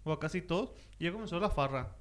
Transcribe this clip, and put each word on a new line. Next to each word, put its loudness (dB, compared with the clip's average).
o 0
a 0
casi 0
todos, 0
y 0
ya 4
comenzó -2
la 4
farra. 2